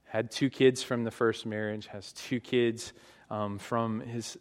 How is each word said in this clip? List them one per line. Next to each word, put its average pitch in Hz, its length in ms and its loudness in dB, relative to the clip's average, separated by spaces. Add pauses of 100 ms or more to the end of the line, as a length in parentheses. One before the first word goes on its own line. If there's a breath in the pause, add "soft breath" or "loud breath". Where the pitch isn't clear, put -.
had 113 260 -2
two - 180 2
kids 127 360 6
from 120 180 -2
the 113 80 -2
first 113 340 2
marriage, 107 440 -4
has - 240 -14
two - 260 -4
kids, 117 540 0 (360 loud breath)
um, 104 300 -4
from 113 420 -2
his 117 400 -8